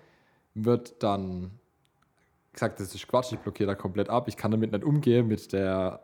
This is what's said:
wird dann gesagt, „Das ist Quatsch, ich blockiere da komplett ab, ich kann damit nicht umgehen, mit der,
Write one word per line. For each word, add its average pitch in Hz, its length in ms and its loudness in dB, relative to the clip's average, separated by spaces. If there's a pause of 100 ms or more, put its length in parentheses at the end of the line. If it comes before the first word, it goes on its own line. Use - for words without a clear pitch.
(540)
wird 120 480 0
dann 95 480 -2 (1000)
gesagt, - 260 -4
„Das 95 160 -8
ist - 140 -12
Quatsch, 127 240 0
ich 107 80 -8
blockiere 104 260 -2
da 98 80 0
komplett 98 340 -2
ab, 120 200 0
ich 104 80 -8
kann 107 160 0
damit 110 180 2
nicht 104 140 -2
umgehen, 123 420 4
mit 107 260 -2
der, 95 520 0